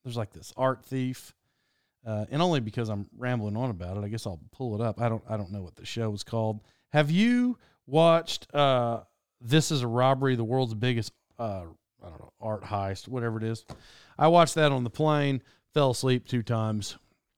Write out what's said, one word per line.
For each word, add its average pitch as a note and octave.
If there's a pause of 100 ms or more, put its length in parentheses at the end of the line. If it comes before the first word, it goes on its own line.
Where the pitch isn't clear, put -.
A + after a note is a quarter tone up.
There's, A#2+
like, A2
this -
art B2+
thief. C3 (680)
Uh, G#2+
and D3
only F3
because A2
I'm G2+
rambling A2
on B2+
about F2+
it, G#2
I G2+
guess A2
I'll F2+ (100)
pull A#2+
it G#2+
up. A2+
I A#2+
don't, A2+
I A2
don't G2
know G2+
what F2
the -
show A2+
was G#2
called. A2 (320)
Have D3+
you A#3+ (280)
watched, E3
uh, B2 (380)
This C#3
Is C#3
a B2
Robbery, C3
the A#2
world's A#2+
biggest, A2+ (260)
uh, G2 (380)
I F2+
don't D#2+
know, -
art G#2+
heist, G2
whatever A#2
it A2
is? A2+ (540)
I D3
watched E3
that D3+
on B2+
the A#2+
plane, C#3+ (320)
fell C#3
asleep B2+
two A#2+
times. A2 (400)